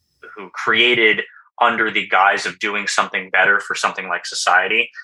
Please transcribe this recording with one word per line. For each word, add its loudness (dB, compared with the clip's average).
who -16
created 2
under 2
the -4
guise 2
of -8
doing -4
something -4
better 2
for -6
something -6
like -6
society, 0